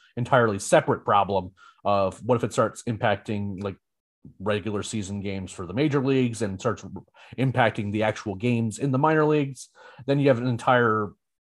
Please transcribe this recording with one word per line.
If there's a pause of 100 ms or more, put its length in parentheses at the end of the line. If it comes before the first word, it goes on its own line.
(180)
entirely
separate
problem (320)
of
what
if
it
starts
impacting,
like, (640)
regular
season
games
for
the
major
leagues
and
starts
r-, (480)
impacting
the
actual
games
in
the
minor
leagues, (360)
then
you
have
an
entire, (300)